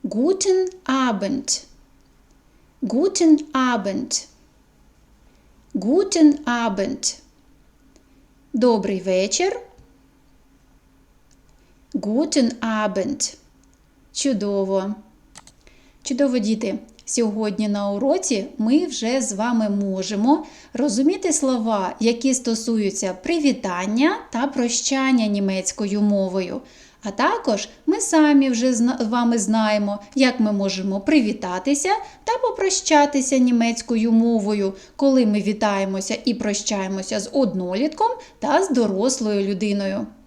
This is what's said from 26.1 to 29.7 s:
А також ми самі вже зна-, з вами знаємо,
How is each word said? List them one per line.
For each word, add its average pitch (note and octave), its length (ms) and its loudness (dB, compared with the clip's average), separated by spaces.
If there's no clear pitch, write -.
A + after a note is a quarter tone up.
А G3+ 80 -6
також C4+ 580 0
ми D#4+ 140 2
самі D4 500 4
вже B3 240 2
зна-, A#3+ 280 2
з A3+ 60 0
вами A#3 300 2
знаємо, G#3+ 640 0